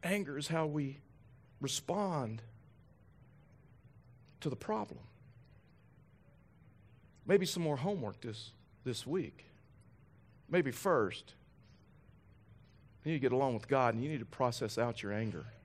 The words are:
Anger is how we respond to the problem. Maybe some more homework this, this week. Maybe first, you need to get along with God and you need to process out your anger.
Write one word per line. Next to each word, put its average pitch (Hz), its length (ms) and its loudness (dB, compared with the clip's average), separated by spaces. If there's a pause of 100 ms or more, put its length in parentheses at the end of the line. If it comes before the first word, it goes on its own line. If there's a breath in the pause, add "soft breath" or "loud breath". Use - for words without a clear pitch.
Anger 175 340 -2
is 147 120 -6
how 160 160 2
we 147 340 -4 (600)
respond 143 800 -2 (2000)
to 156 80 -2
the 127 80 -4
problem. - 420 -6 (2250)
Maybe 185 200 6
some 175 180 -2
more 151 140 2
homework 139 420 -2
this, - 320 -10 (320)
this 120 240 -4
week. 156 380 -4 (1000)
Maybe 160 220 2
first, 120 640 2 (1700)
you 151 80 -2
need 165 40 2
to 147 40 0
get 127 120 4
along 127 240 4
with 107 120 -6
God 127 280 6
and 113 80 -2
you 147 80 -4
need 151 80 -4
to 113 60 -6
process 120 520 0
out 117 240 0
your 101 100 -4
anger. 104 320 -2 (220)